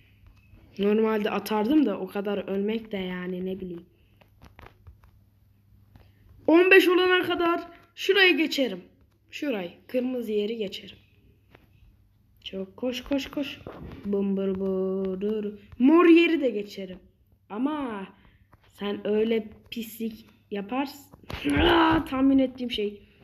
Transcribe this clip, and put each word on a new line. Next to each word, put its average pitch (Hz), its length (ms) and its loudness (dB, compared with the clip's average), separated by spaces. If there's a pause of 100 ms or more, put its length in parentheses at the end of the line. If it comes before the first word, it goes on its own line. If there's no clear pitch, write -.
(800)
Normalde 214 520 2
atardım 214 560 2
da 190 120 -2
o 185 80 -8
kadar 202 420 -4
ölmek 208 440 -4
de 214 40 -4
yani 185 500 -6
ne 190 140 -6
bileyim. 175 260 -12 (2500)
On 359 240 4
beş 381 180 8
olana 359 380 2
kadar 339 420 -2 (260)
şurayı 370 420 4
geçerim. 262 460 -2 (480)
Şurayı. 208 400 -6 (160)
Kırmızı 247 460 -4
yeri 208 240 -2
geçerim. - 400 -8 (1500)
Çok 190 320 -12
koş 247 240 -4
koş 277 300 -4
koş. 277 300 -8 (440)
Bum 196 320 -2
bur 196 180 -2
bu 190 680 -4
dur. 214 320 -4 (260)
Mor 320 280 8
yeri 330 340 8
de 262 100 2
geçerim. 196 480 -8 (520)
Ama 240 560 -4 (560)
sen 202 440 -8
öyle 220 420 0 (220)
pislik - 560 -10 (240)
yaparsın. 247 680 -8 (340)
Aa, 320 540 4
tahmin 269 340 2
ettiğim 254 320 0
şey. 208 320 -6 (220)